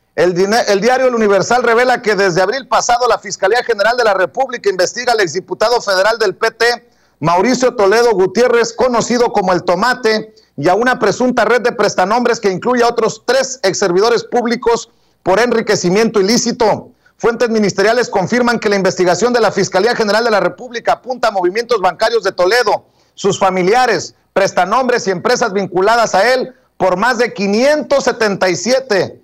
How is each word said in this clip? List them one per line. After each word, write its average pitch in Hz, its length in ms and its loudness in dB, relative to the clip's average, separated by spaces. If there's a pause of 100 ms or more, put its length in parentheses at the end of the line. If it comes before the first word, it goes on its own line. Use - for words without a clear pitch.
(160)
El 175 200 2
dine-, 196 320 0
el 196 140 0
diario 254 260 2
El 247 80 -2
Universal 202 480 2
revela 240 400 2
que 208 100 0
desde 185 280 0
abril 220 260 -2
pasado 240 400 0
la 214 100 2
Fiscalía 208 460 -2
General 220 340 -2
de 247 60 0
la 214 100 2
República 233 560 -2
investiga 233 440 -2
al 220 80 0
exdiputado 196 600 -2
federal 202 380 0
del 202 160 -2
P 226 160 -2
T, 233 380 -2 (300)
Mauricio 220 560 0
Toledo 220 360 2
Gutiérrez, 226 600 2
conocido 240 580 0
como 190 220 0
El 175 100 -2
Tomate, 220 720 -2 (200)
y 143 140 0
a 180 60 4
una 247 240 0
presunta 233 460 0
red 233 160 2
de 233 100 0
prestanombres 214 680 0
que 196 120 0
incluye 233 320 -2
a 240 60 2
otros 233 360 -4
tres 254 380 -2
exservidores 196 600 0
públicos 233 680 -2 (320)
por 185 160 2
enriquecimiento 220 800 0
ilícito. 208 720 0 (260)
Fuentes 226 320 0
ministeriales 220 600 0
confirman 233 500 0
que 220 100 -2
la 202 60 0
investigación 190 580 0
de 240 80 2
la 202 100 2
Fiscalía 196 440 0
General 214 280 0
de 233 60 0
la 208 100 2
República 226 540 -4
apunta 247 360 -4
a - 20 -6
movimientos 208 500 -2
bancarios 208 420 0
de 190 80 -2
Toledo, 202 540 0 (300)
sus - 240 -2
familiares, 190 760 0 (180)
prestanombres 196 760 0
y 190 40 0
empresas 214 420 -2
vinculadas 196 600 0
a 208 200 4
él 254 200 -4 (240)
por 180 200 0
más 233 200 0
de 233 160 0
quinientos 262 720 0
setenta 208 460 0
y 175 60 0
siete 214 680 -2